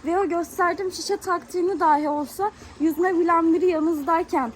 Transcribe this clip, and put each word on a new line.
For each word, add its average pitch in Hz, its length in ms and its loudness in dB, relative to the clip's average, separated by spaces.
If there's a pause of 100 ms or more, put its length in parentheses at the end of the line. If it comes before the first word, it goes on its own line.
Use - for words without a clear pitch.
Ve 339 140 0
o 370 100 0
gösterdiğim 349 640 -2
şişe 381 260 -4
taktiğini 349 600 -2
dahi 302 300 2
olsa 294 420 -4 (280)
yüzme 330 400 2
bilen 330 340 4
biri 349 120 2
yanınızdayken 320 920 0